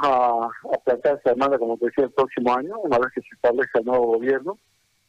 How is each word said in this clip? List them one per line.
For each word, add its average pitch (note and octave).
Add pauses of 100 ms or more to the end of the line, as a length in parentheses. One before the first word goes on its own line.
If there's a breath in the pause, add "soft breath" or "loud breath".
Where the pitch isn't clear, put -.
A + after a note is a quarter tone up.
a, B2
a A#2+
plantear C3+
esa B2+
demanda, C3+
como A2+
te A#2+
decía, C3+
el B2
próximo B2
año, E3
una D#3+
vez B2+
que -
se -
establezca B2
el A2
nuevo B2
gobierno. C3 (520)